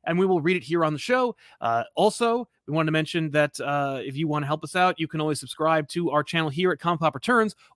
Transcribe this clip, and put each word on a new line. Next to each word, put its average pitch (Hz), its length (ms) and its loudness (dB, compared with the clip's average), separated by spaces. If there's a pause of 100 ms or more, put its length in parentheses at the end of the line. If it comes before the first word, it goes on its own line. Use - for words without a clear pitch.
and 170 120 -2
we 185 80 2
will 185 160 2
read 180 160 0
it 165 60 -6
here 160 220 0
on 151 80 2
the 147 80 -4
show. 247 340 0 (260)
Uh, 117 220 0 (140)
also, 226 520 2 (200)
we 135 40 -6
wanted 160 140 2
to 156 60 0
mention 156 400 -2
that, 147 280 2
uh, 139 440 -2
if 131 120 -8
you 156 120 -2
wanna 147 180 -2
help 151 160 -4
us 160 140 -10
out, 180 240 2
you 156 80 -2
can 156 120 -4
always 151 200 -2
subscribe 156 480 0
to 170 240 -2
our 147 100 2
channel 160 280 -2
here 180 200 0
at 151 80 -2
Comic 170 220 -2
Pop 160 160 0
Returns 220 400 2 (200)